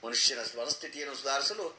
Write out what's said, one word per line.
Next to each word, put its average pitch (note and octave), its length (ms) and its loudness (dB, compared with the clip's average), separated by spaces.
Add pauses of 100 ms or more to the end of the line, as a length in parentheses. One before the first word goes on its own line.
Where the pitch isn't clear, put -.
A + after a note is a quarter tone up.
ಮನುಷ್ಯನ B2 340 2
ಮನಸ್ಥಿತಿಯನ್ನು C3+ 760 -2
ಸುಧಾರಿಸಲು C#3 520 0 (100)